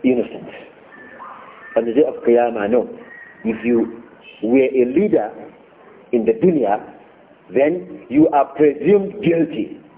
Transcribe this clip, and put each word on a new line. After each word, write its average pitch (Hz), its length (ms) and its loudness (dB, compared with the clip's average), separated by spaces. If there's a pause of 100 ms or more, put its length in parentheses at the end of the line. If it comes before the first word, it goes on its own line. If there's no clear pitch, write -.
innocent. - 440 -2 (1300)
On 113 80 0
the 117 80 -6
day 139 140 2
of - 180 0
Qiyamah, 117 460 2
no. 120 180 0 (560)
If 113 200 -6
you 117 380 -2 (400)
were 127 240 2
a 127 200 2
leader 135 440 0 (840)
in 117 120 0
the 110 80 2
dunya, 123 500 0 (720)
then 151 540 -2
you 151 200 4
are 143 180 2 (100)
presumed 165 680 2
guilty. 165 580 -2 (180)